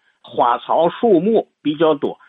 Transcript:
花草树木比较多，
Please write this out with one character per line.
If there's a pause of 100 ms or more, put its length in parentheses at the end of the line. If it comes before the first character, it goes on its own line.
(220)
花
草
树
木 (140)
比
较
多，